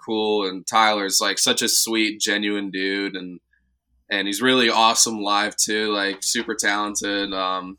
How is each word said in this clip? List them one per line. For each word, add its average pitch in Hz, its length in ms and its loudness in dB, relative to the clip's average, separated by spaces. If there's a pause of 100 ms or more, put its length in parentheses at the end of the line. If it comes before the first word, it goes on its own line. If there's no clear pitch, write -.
cool. 107 420 0
And 92 180 -8
Tyler's, 107 560 2
like, 98 160 0
such 123 240 0
a 120 60 0
sweet, 107 520 0
genuine 104 520 -2
dude, 98 440 -4
and, 90 240 -12 (680)
and 98 180 -2
he's 101 140 -4
really 127 280 4
awesome 113 520 4
live 101 340 0
too, 107 360 0
like, 98 320 -2
super 113 320 -2
talented. 101 760 -2
Um, 92 460 -4